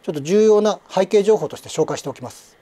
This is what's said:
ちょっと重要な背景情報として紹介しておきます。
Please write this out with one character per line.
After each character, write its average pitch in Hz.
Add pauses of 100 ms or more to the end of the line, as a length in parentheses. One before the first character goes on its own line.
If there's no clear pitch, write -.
ち -
ょ -
っ -
と 143
重 196
要 214
な 208 (100)
背 185
景 202
情 214
報 151
と -
し -
て -
紹 156
介 139
し -
て -
お -
き -
ま 110
す。 -